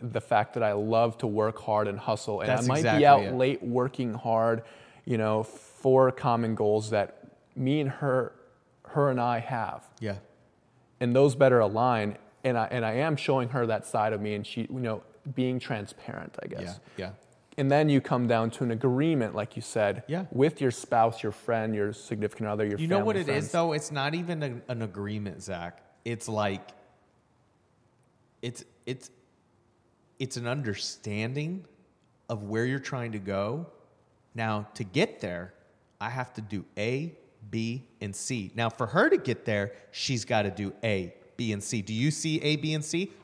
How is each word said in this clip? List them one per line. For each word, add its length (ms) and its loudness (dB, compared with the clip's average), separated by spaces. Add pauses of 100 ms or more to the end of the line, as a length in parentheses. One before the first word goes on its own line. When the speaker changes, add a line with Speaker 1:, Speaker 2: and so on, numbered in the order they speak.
Speaker 1:
the 200 -4
fact 320 2
that 100 -2
I 100 2
love 460 2
to 80 -2
work 320 0
hard 280 0
and 100 -4
hustle, 440 -4
and 80 -2
Speaker 2:
That's 160 2
Speaker 1:
I 20 0
might 120 2
Speaker 2:
exactly 220 4
Speaker 1:
be 60 8
out 160 10
Speaker 2:
it. 100 -2
Speaker 1:
late 300 2
working 500 0
hard, 480 2 (440)
you 120 0
know, 260 2
for 680 4
common 420 0
goals 380 2
that 320 0 (320)
me 260 0
and 80 -2
her, 440 -2 (500)
her 260 2
and 100 0
I 200 2
have. 480 -6 (120)
Speaker 2:
Yeah. 180 -6 (800)
Speaker 1:
And 160 2
those 200 6
better 240 6
align, 580 2 (260)
and 140 2
I, 120 0
and 160 -2
I 80 -2
am 220 0
showing 340 0
her 160 0
that 220 -2
side 260 0
of 80 -2
me, 140 -2
and 100 -6
she, 160 -6
you 180 -6
know, 220 -4 (320)
being 260 0
transparent, 840 -10
I 40 -8
guess. 140 -10
Speaker 2:
Yeah, 440 -10
yeah. 40 -8 (500)
Speaker 1:
And 120 2
then 180 6
you 120 6
come 260 0
down 240 2
to 120 -6
an 80 0
agreement, 640 0
like 220 -6
you 80 -10
said, 440 0
Speaker 2:
Yeah. 240 -4
Speaker 1:
with 300 2
your 80 4
spouse, 540 2
your 80 -2
friend, 420 -2
your 180 0
significant 580 -6
other, 160 0
your 120 -2
Speaker 2:
You 100 -2
know 160 2
what 120 2
Speaker 1:
family, 180 0
Speaker 2:
it 40 2
is, 80 0
Speaker 1:
friends. 60 -8
Speaker 2:
though? 220 2
It's 180 -4
not 220 -2
even 300 -4
a, 280 -6
an 120 -4
agreement, 580 -6
Zach. 400 -8 (240)
It's 240 -6
like, 400 -2 (1700)
it's, 220 -8 (220)
it's, 240 -8 (1080)
it's 180 -6
an 100 -6
understanding 1200 -4 (640)
of 140 -6
where 220 0
you're 140 0
trying 340 -6
to 60 -6
go. 480 -4 (680)
Now, 400 -2
to 80 -8
get 360 -2
there, 340 -8 (460)
I 100 -4
have 260 -6
to 60 -10
do 220 -6 (140)
A, 400 -4 (320)
B, 380 -4 (140)
and 140 -8
C. 400 -6
Now, 140 0
for 180 -4
her 220 4
to 80 4
get 280 -4
there, 260 0 (200)
she's 340 -4
gotta 260 2
do 220 -4 (100)
A, 300 -2 (240)
B, 160 -2
and 100 -4
C. 180 -4
Do 120 -6
you 180 0
see 300 -2
A, 160 2
B, 160 -2
and 120 -4
C? 260 -4 (120)